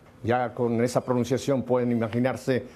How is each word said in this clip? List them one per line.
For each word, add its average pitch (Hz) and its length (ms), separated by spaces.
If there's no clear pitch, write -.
Ya 117 320
con 117 300
esa 123 220
pronunciación 123 580
pueden 123 300
imaginarse 123 720